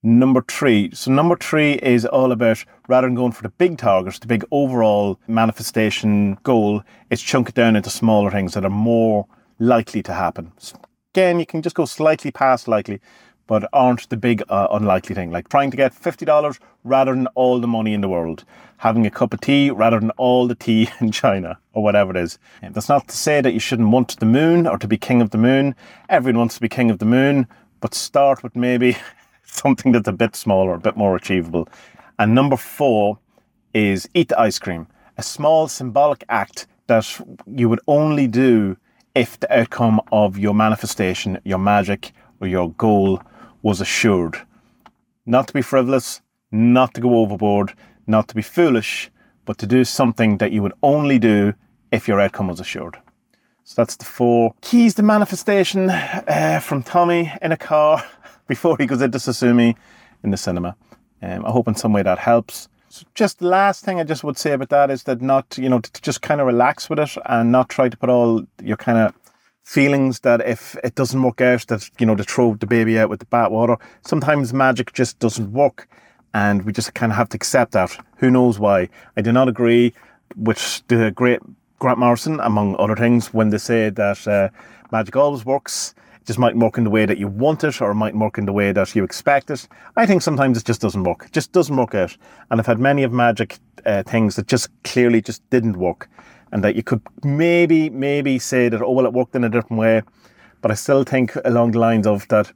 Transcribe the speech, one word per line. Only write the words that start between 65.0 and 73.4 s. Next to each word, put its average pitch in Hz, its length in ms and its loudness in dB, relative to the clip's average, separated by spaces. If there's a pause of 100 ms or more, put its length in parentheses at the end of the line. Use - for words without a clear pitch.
that 120 180 -4
not, 135 380 -2
you 131 100 -2
know, 123 100 2
to, - 120 -8
to - 100 -20
just - 220 -6
kinda 147 200 -2
relax 123 460 0
with 160 80 -2
it 147 180 -2 (120)
and 117 240 2
not 127 180 2
try 131 180 0
to 113 80 -4
put 127 140 -2
all 117 340 2 (200)
your 107 140 -6
kinda 113 360 0 (500)
feelings 139 580 0
that 120 200 2
if - 420 -6
it 123 120 -6
doesn't 131 260 -2
work 127 180 -2
out, 131 280 0
that, 107 200 -6 (120)
you 117 80 2
know, 110 80 2
to 101 80 -4
throw 120 320 0
the 107 100 -6
baby 113 320 2
out 110 120 2
with 104 100 -8
the - 80 -20
bathwater. 117 520 0 (220)